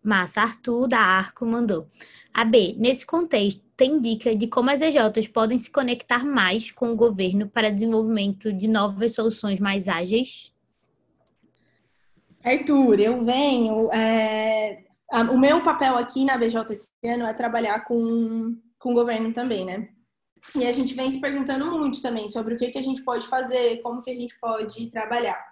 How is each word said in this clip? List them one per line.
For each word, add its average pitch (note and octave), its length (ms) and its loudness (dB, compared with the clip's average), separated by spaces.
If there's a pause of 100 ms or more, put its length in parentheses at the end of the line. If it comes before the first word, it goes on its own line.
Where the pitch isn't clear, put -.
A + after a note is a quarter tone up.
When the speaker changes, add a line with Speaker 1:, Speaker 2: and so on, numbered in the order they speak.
Speaker 1:
Massa, G3+ 400 0
Arthur, A#3+ 460 -2
da B3 100 2
Arco, G3 480 2
mandou. A3+ 420 -2 (440)
"A A3+ 120 2
B, A3+ 320 4
nesse B3+ 300 0
contexto, B3 560 0 (140)
tem C#4 240 4
dica A3+ 340 0
de G#3+ 140 0
como B3 200 0
as C#4 140 2
E D#4+ 80 4
Js A3 380 2
podem A3+ 280 0
se A#3 140 -4
conectar B3 540 -2
mais A3+ 480 0
com A#3 180 -4
o A#3 60 -2
governo G3+ 520 2
para G#3+ 220 0
desenvolvimento G#3+ 800 0
de F#3+ 140 -2
novas G#3 480 0
soluções A3 460 -2
mais G3 280 0
ágeis?" F#3+ 640 -2 (1900)
Speaker 2:
Arthur, C4 540 4
eu A#3 240 2
venho, A#3 680 2
é, A3 920 0 (240)
a, A#3 140 0
o B3+ 160 2
meu C#4+ 240 6
papel C#4 340 2
aqui A#3+ 280 -2
na C4+ 120 2
B A#3 120 0
J A3+ 240 -4
esse - 180 -12 (140)
ano A#3+ 220 -2
é A3 60 -4
trabalhar A3+ 520 -2
com, A3+ 720 -2 (180)
com - 140 -4
o A#3+ 40 2
governo A3+ 380 0
também, A#3 320 -4
né? F#3 240 -8 (680)
E B3+ 120 0
a B3 60 2
gente B3+ 200 -2
vem C4 180 -4
se C4+ 120 -6
perguntando C#4 480 -4
muito D4 320 -2
também A3+ 260 -4
sobre A3+ 240 -6
o A#3 60 -4
que B3 100 -2
que A#3+ 80 -10
a C4+ 60 -6
gente C4 200 -4
pode A#3+ 240 -4
fazer, A#3+ 540 0
como A#3+ 220 -8
que B3+ 80 -10
a B3 40 -8
gente A#3+ 240 -10
pode A3+ 520 -6
trabalhar. A3 600 -4